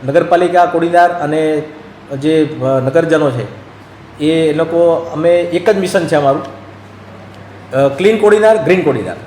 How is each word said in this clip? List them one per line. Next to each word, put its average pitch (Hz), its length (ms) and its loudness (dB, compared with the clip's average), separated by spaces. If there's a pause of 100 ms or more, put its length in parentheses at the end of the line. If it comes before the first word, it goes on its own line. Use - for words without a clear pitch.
નગરપાલિકા 170 600 2
કોડીનાર 170 440 2
અને 156 520 -2 (560)
જે, 156 440 0
અ, 131 180 0
નગરજનો 156 500 0
છે 117 340 -10 (560)
એ 160 320 0
લોકો, 165 600 0
અમે 160 180 0
એક 175 400 0
જ 196 80 2
મિશન 180 280 -2
છે 160 100 0
અમારું, 143 260 0 (1300)
અ, 135 160 0
ક્લીન 202 300 0
કોડીનાર, 208 460 4
ગ્રીન 175 180 2
કોડીનાર. 107 340 -2 (100)